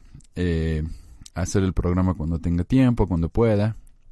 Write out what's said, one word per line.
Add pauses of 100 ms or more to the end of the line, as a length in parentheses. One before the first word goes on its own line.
(340)
eh, (520)
a
hacer
el
programa
cuando
tenga
tiempo,
cuando
pueda. (360)